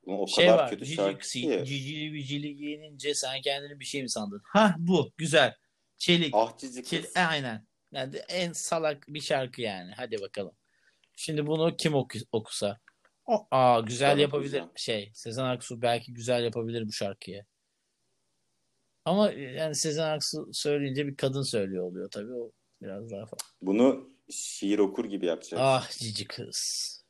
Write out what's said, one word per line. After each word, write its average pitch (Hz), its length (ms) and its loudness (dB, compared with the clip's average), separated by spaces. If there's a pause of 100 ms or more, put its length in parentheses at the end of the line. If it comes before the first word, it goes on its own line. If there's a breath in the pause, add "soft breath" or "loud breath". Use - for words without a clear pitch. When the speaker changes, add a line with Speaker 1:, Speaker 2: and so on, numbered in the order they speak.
Speaker 1:
Ulan 98 180 -4
o 95 60 0
Speaker 2:
Şey 165 200 6
Speaker 1:
kadar 180 120 10
Speaker 2:
var, 120 120 4
Speaker 1:
kötü 101 140 -6
Speaker 2:
cicik 151 160 -6
Speaker 1:
şarkı - 280 0
Speaker 2:
si-, 123 140 -4
Speaker 1:
ki. 123 240 2
Speaker 2:
cicili 143 480 -6
bicili 143 420 -6
giyinince 147 580 -6
sen 135 280 -4
kendini 143 380 -4
bir 127 40 -12
şey 139 180 -4
mi 120 80 -4
sandın? 104 340 -4
Hah, 202 340 6
bu, 170 380 2
güzel. 147 380 4 (440)
Çelik. 170 360 4
Speaker 1:
Ah 113 240 4
cici 127 260 -10
Speaker 2:
Çelik, 165 220 -2
Speaker 1:
kız. - 100 -4
Speaker 2:
e, 180 40 4
aynen. 139 460 0 (260)
Yani 139 240 -6
en 175 360 -4
salak 151 560 -2
bir 147 120 -8
şarkı 131 420 -2
yani. 95 340 -6
Hadi 113 240 -6
bakalım. 98 340 -8 (600)
Şimdi 151 300 -2
bunu 160 300 2
kim 156 180 0
oku-, 127 240 0 (140)
okusa? 107 480 -2 (460)
O, 214 240 2
aa, 127 300 6
güzel 123 360 4
Speaker 1:
Ben 143 60 4
Speaker 2:
yapabilir. 143 260 0
Speaker 1:
okuyacağım. 139 280 -6
Speaker 2:
Şey, 107 380 -4
Sezen 120 300 -6
Aksu 123 380 -4
belki 120 320 0
güzel 120 300 0
yapabilir 117 440 -2
bu 107 40 -8
şarkıyı. 101 520 -6 (1600)
Ama, 196 280 4
e, - 80 -10
yani 143 360 -4
Sezen 156 400 0
Aksu 151 360 -4
söyleyince 143 540 0
bir 139 100 -6
kadın 135 260 0
söylüyor 95 480 -2
oluyor 92 200 -8
tabii. 107 220 -10
O 120 200 -10 (300)
biraz 104 280 -10
daha 98 120 -8
fa- - 160 -14 (240)
Speaker 1:
Bunu 120 480 4 (200)
şiir - 480 -2
okur 98 260 2
gibi 92 220 -4
yapacağız. 85 400 -2
Speaker 2:
Ah 131 240 2
cici 113 340 -8
kız. - 680 -8 (200)